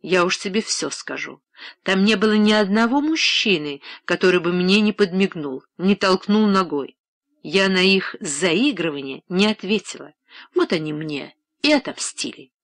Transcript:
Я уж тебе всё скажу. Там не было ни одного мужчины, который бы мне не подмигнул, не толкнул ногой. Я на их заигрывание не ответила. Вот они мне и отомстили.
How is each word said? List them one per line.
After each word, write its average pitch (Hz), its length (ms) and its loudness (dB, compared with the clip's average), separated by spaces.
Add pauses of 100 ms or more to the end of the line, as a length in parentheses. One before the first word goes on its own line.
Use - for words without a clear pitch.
Я 180 220 2
уж 185 140 0
тебе 202 240 -4
всё - 280 -6
скажу. - 520 -12 (420)
Там 190 220 2
не 220 100 4
было 214 220 2
ни 214 160 4
одного 220 480 2
мужчины, 175 800 -2 (240)
который 180 340 2
бы 175 140 -2
мне 185 260 2
не 208 140 2
подмигнул, 175 720 -2 (140)
не 190 180 2
толкнул 208 520 2
ногой. 165 500 0 (460)
Я 190 240 2
на 185 160 2
их 190 380 2
заигрывание 160 1040 -4
не 190 200 2
ответила. 190 680 -4 (420)
Вот 359 160 0
они 156 220 -4
мне 151 420 -8 (260)
и 294 120 4
отомстили. - 800 -6 (100)